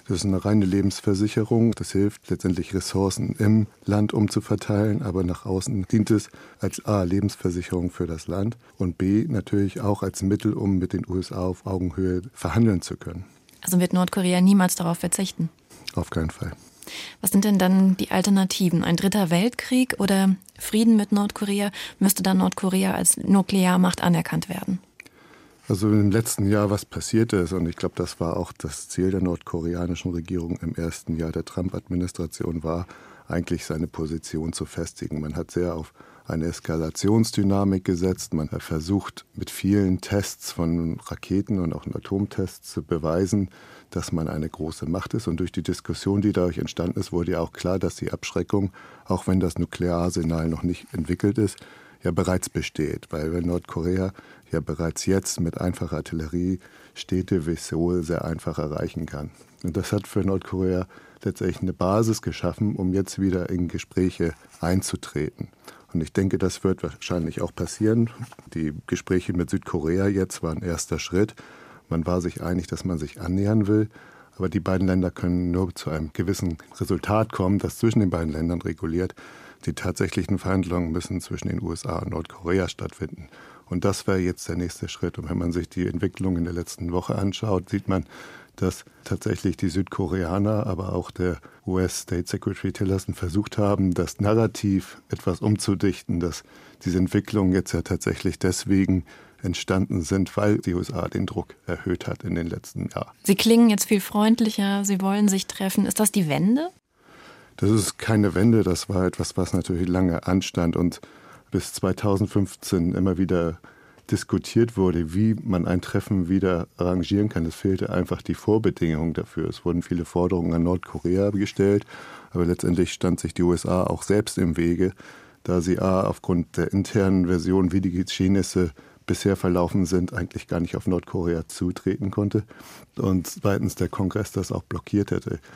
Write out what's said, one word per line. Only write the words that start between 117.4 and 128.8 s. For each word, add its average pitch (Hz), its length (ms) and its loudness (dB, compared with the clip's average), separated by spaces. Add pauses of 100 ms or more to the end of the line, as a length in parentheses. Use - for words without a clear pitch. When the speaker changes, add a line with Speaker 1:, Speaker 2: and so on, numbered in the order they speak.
Speaker 1:
Es 80 100 -6
fehlte 95 340 0
einfach 90 320 -2
die 85 120 -4
Vorbedingung 82 800 0
dafür. 82 340 -6
Es - 160 -10
wurden 85 180 0
viele 85 220 -4
Forderungen 87 480 0
an 82 100 2
Nordkorea 90 680 0
gestellt, 101 560 2 (440)
aber 87 140 2
letztendlich 87 480 2
stand 87 280 0
sich 80 140 -6
die 90 80 0
U 87 120 4
S 85 100 -4
A 90 200 2
auch - 180 -2
selbst 104 360 0
im 85 180 2
Wege, 87 360 2 (500)
da 90 180 2
sie 85 180 0
A, 92 240 2
aufgrund 92 540 -2
der 87 160 0
internen 95 540 2
Version, 92 460 2
wie 95 80 2
die 92 100 0
Geschehnisse 92 800 2 (340)